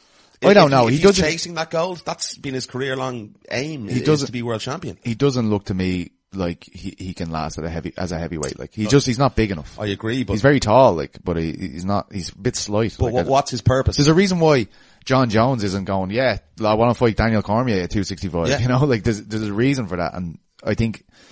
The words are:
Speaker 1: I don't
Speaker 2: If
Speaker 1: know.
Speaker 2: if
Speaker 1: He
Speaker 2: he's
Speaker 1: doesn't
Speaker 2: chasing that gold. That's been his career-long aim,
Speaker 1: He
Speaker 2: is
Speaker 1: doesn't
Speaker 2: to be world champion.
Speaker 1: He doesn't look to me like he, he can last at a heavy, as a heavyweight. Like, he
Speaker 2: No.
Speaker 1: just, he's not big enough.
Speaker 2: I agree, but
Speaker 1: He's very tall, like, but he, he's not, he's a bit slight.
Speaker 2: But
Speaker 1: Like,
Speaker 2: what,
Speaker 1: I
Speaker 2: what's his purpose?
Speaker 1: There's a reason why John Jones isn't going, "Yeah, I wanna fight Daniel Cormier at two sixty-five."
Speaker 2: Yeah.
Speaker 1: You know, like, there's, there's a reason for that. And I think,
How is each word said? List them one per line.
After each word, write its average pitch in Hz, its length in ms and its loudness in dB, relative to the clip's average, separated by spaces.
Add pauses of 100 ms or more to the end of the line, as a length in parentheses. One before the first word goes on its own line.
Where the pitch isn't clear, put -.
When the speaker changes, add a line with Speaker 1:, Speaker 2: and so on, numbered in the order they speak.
(420)
Speaker 1:
I 185 120 6
don't 190 140 8
Speaker 2:
If 139 40 2
Speaker 1:
know. 131 140 6
Speaker 2:
if 113 60 2
Speaker 1:
He 135 60 4
Speaker 2:
he's 147 80 2
Speaker 1:
doesn't 185 200 6
Speaker 2:
chasing 165 300 -4
that 160 140 -6
gold. 165 360 -4
That's - 320 -8
been 139 160 -8
his 127 120 -6
career-long 127 680 -6 (160)
aim, 135 380 -6
Speaker 1:
He 123 100 -2
Speaker 2:
is - 60 -4
Speaker 1:
doesn't 143 220 2
Speaker 2:
to 113 40 -8
be 120 100 -6
world 117 200 -4
champion. 131 420 -8
Speaker 1:
He 117 100 -4
doesn't 123 360 2
look 104 160 0
to 101 80 -4
me 92 380 -2 (200)
like 87 400 -6
he, - 260 -14
he 92 160 -10
can 85 180 -8
last 80 260 -6
at 80 80 -8
a 82 40 -6
heavy, 82 280 -8
as 90 160 -6
a 80 60 -6
heavyweight. 78 380 -6
Like, - 160 -14
he 107 100 -4
Speaker 2:
No. 107 60 -2
Speaker 1:
just, 135 160 4
he's 120 140 -2
not 135 160 0
big 110 160 0
enough. 78 280 -10
Speaker 2:
I 107 80 -6
agree, 113 360 -4
but 104 100 -4
Speaker 1:
He's 104 80 -2
very 139 200 4
tall, 110 320 6
like, 73 300 -6
but 87 140 -2
he, 82 140 -2
he's 85 340 -10
not, 101 280 -2
he's 90 160 -8
a - 80 -18
bit 110 180 -4
slight. 104 420 -2
Speaker 2:
But 131 100 0
Speaker 1:
Like, 113 80 -4
Speaker 2:
what, - 100 0
Speaker 1:
I - 40 -6
Speaker 2:
what's 135 220 2
his 123 100 -6
purpose? 127 360 2
Speaker 1:
There's 143 100 4
a 160 60 6
reason 185 260 4
why 147 280 4 (360)
John 131 260 2
Jones 113 340 2
isn't 95 220 -2
going, 95 260 -2
"Yeah, 117 260 0 (260)
I 107 120 4
wanna 117 180 4
fight 113 240 2
Daniel 110 240 2
Cormier 107 400 0
at 85 80 -4
two 101 140 0
sixty-five." 85 440 -4
Speaker 2:
Yeah. 143 120 0
Speaker 1:
You 120 100 0
know, 127 160 2
like, 117 180 0
there's, 110 200 -2
there's 110 200 -6
a 104 100 -4
reason 127 340 0
for 87 100 -6
that. 85 160 -4
And 87 240 -8 (260)
I 104 120 0
think, 113 280 -4 (280)